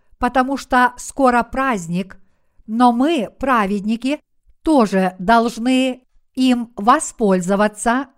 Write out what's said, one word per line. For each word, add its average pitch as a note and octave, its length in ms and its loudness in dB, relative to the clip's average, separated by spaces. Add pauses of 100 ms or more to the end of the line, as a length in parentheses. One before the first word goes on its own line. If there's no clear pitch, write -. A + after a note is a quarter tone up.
(180)
потому B3+ 400 -2
что B3 400 0
скоро A#3+ 460 0
праздник, G3 760 -6 (480)
но A#3+ 260 2
мы, B3+ 380 0 (100)
праведники, A3+ 800 -2 (440)
тоже G3 560 2
должны A#3 840 0 (320)
им B3 400 0
воспользоваться G#3 1300 0 (100)